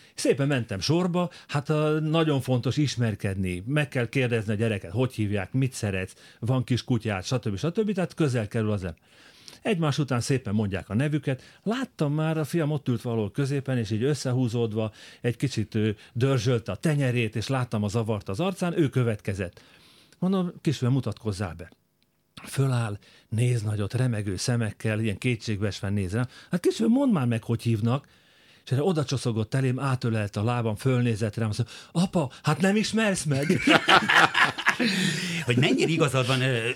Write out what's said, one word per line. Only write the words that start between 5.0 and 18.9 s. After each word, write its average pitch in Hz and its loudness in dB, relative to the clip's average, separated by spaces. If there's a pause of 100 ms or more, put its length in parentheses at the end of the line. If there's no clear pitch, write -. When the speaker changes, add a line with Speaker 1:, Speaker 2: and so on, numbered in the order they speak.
Speaker 1:
hívják, 101 -2
mit 131 0
szeretsz, 95 -4 (260)
van 127 0
kis 120 -2
kutyád, 107 -2
stb. 110 -2
stb. 185 -2
Tehát 180 -4
közel 123 0
kerül 110 -2
az 101 -2
ember. 82 -8 (640)
Egymás 165 0
után 131 0
szépen 110 0
mondják 98 -2
a 98 -4
nevüket. 139 0 (200)
Láttam 202 -2
már, 156 0
a 156 -2
fiam 151 0
ott 151 -2
ült 120 0
valahol 113 -2
középen, 135 -2
és 110 -2
így 110 0
összehúzódva 120 0 (280)
egy 120 0
kicsit, - -2
ő, 107 2 (160)
dörzsölte 120 2
a 90 -6
tenyerét, 123 0
és 107 -2
láttam 123 0
a 104 0
zavart 107 -2
az 98 -4
arcán, 180 -2
ő 151 2
következett. 107 -2 (560)